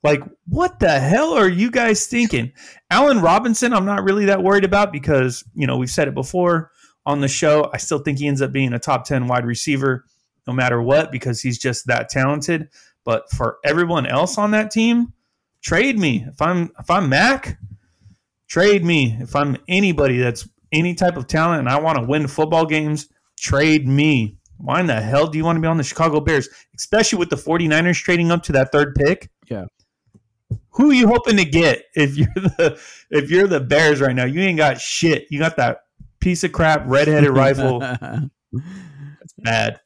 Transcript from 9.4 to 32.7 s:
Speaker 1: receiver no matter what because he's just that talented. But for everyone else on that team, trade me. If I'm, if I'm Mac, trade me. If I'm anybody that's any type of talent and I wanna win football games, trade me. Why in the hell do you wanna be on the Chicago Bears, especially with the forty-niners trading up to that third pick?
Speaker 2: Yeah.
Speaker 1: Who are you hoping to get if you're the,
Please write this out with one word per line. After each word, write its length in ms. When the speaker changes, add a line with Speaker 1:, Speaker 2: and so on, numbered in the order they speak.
Speaker 1:
receiver 580
no 60
matter 300
what 300
because 280
he's 180
just 280
that 240
talented. 580
But 260
for 340
everyone 420
else 320
on 140
that 200
team, 400
trade 360
me. 280
If 160
I'm, 380
if 100
I'm 200
Mac, 480
trade 360
me. 360
If 160
I'm 200
anybody 500
that's 300
any 220
type 220
of 120
talent 320
and 80
I 120
wanna 240
win 220
football 400
games, 420
trade 480
me. 520
Why 240
in 60
the 140
hell 260
do 100
you 80
wanna 160
be 60
on 100
the 80
Chicago 360
Bears, 280
especially 420
with 100
the 80
forty-niners 640
trading 320
up 140
to 80
that 200
third 220
pick? 360
Speaker 2:
Yeah. 160
Speaker 1:
Who 200
are 40
you 140
hoping 280
to 80
get 400
if 220
you're 180
the, 460